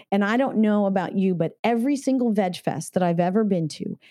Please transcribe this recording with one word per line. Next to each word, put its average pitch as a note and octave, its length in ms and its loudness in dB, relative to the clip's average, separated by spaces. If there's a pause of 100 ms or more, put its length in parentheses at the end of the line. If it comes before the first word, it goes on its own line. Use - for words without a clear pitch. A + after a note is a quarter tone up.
(120)
And G3+ 120 2
I G#3+ 120 0
don't C4 220 0
know G#3 280 2
about F#3+ 320 -2
you, F#3+ 160 2
but E3 300 -2
every A#3+ 320 0
single B3+ 360 0
Veg F#3 240 0
Fest - 380 -6
that F#3 80 0
I've E3+ 160 2
ever F#3 240 2
been F#3 280 0
to, - 280 -10 (120)